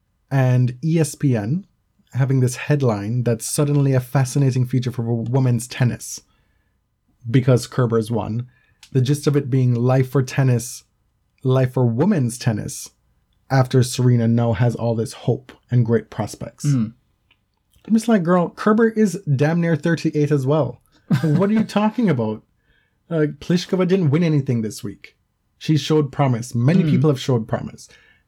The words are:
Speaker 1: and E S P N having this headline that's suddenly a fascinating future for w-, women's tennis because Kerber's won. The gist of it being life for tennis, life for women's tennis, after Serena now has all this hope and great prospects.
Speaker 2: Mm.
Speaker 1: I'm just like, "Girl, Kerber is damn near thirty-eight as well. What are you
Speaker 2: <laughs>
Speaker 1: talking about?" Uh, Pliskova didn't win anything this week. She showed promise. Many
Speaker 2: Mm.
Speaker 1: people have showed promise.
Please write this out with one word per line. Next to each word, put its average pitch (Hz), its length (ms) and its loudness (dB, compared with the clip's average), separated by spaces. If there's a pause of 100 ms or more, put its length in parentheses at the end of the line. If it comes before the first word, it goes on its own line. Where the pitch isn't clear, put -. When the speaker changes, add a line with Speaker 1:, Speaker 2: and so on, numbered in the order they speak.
(300)
Speaker 1:
and 127 540 2
E 165 160 0
S 151 160 -2
P 131 200 0
N 117 300 -4 (480)
having 135 260 0
this 123 160 0
headline 120 720 -2
that's 117 200 -2
suddenly 143 460 0
a 131 80 2
fascinating 127 680 0
future 123 260 -2
for 117 120 -6
w-, 117 260 -4
women's 123 380 0
tennis - 540 -4 (1080)
because 127 380 2
Kerber's 113 420 0
won. 110 380 -4 (460)
The 135 80 2
gist 147 260 -2
of 139 80 2
it 143 140 -2
being 123 260 2
life 127 360 2
for 135 120 2
tennis, 127 640 -2 (580)
life 131 300 0
for 127 120 2
women's 127 520 0
tennis, - 540 -6 (580)
after 131 340 2
Serena 123 460 2
now 117 240 2
has 117 220 0
all 117 200 -4
this 110 160 -4
hope - 400 -6 (180)
and 120 160 2
great 113 240 0
prospects. - 560 -10
Speaker 2:
Mm. 123 280 0 (920)
Speaker 1:
I'm - 80 0
just 220 140 0
like, 220 160 2
"Girl, 175 260 2
Kerber 214 400 2
is 220 300 0 (160)
damn 151 240 2
near 170 160 2
thirty-eight 151 560 0
as 139 160 0
well. 139 340 -2 (400)
What 165 280 2
are 214 40 0
you 220 100 2
Speaker 2:
<laughs> 208 180 -4
Speaker 1:
talking 214 280 0
about?" 110 340 -2 (640)
Uh, 156 180 0 (120)
Pliskova 180 480 0
didn't 180 240 2
win 165 120 2
anything 139 380 0
this 107 220 -8
week. - 340 -14 (400)
She - 200 0
showed 151 360 0
promise. 123 420 -2
Many 143 280 2
Speaker 2:
Mm. 156 80 0
Speaker 1:
people 131 180 4
have 131 100 0
showed 117 280 -2
promise. - 420 -10 (380)